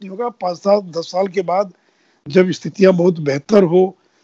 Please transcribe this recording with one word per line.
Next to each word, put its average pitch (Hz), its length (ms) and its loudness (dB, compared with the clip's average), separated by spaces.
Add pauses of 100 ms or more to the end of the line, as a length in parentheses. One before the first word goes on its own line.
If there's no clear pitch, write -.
नहीं 196 80 -14
होगा। 220 200 -6
पाँच 180 280 -6
साल, 202 220 2
दस 165 320 -8
साल 190 160 0
के 185 140 -4
बाद 180 320 -2 (540)
जब 185 240 2
स्थितियां 185 460 -2
बहुत 170 220 0
बेहतर 147 440 2
हो, 185 320 2 (280)